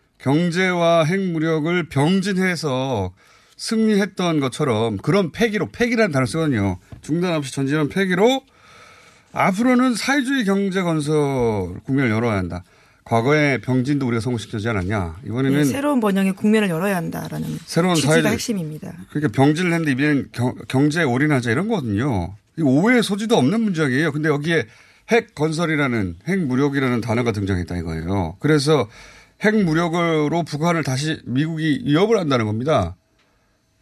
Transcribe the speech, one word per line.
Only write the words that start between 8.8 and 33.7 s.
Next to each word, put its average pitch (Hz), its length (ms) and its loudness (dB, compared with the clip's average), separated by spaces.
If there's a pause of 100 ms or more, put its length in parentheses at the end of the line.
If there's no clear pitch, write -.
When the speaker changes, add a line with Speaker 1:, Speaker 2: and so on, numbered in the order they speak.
Speaker 1:
앞으로는 240 600 2
사회주의 262 500 0
경제 196 360 0
건설 156 340 0 (680)
국면을 135 260 0
열어야 110 280 0
한다. 90 260 -6 (400)
과거의 135 580 2
병진도 131 440 0
우리가 117 140 0
성공시키지 113 480 -4
않았냐. 92 480 -4 (100)
이번에는 127 320 0
Speaker 2:
네, 302 60 4
새로운 277 360 0
번영의 196 340 2
국면을 214 340 2
열어야 180 280 -2
한다라는 156 680 -8
Speaker 1:
새로운 175 300 2
Speaker 2:
취지가 147 200 2
Speaker 1:
사회주의 208 200 2
Speaker 2:
핵심입니다. 165 600 -6 (160)
Speaker 1:
그러니까 147 220 -2
병진을 156 400 2
했는데 160 200 0
이번엔 135 400 0
경-, 120 220 -2 (140)
경제에 151 360 2
올인하자 123 460 2
이런 196 180 -2
거거든요. 110 680 -2 (240)
이거 156 100 2
오해의 208 340 4
소지도 214 340 0
없는 247 260 2
문장이에요. 156 500 0
근데 156 160 -2
여기에 147 380 0 (420)
핵 226 260 0
건설이라는, 147 840 -2 (100)
핵 190 140 0
무력이라는 131 600 0
단어가 117 320 -2
등장했다 90 460 -2
이거예요. 82 640 -4
그래서 147 480 2 (520)
핵 214 160 2
무력으로 165 840 0
북한을 160 420 -2
다시 139 400 -4
미국이 156 600 -2
위협을 196 340 4
한다는 135 260 0
겁니다. 107 500 0 (880)